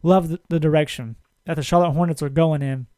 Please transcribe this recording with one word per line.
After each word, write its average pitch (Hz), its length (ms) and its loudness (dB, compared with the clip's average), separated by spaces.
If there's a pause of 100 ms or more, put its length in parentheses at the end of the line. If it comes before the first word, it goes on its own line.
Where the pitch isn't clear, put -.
love 175 260 4
the, 170 200 -6
the 165 120 0
direction 151 560 0 (280)
that 165 100 -6
the 151 80 -4
Charlotte 175 300 2
Hornets 165 300 0
are 147 60 -4
going 151 340 0
in 135 240 -6 (120)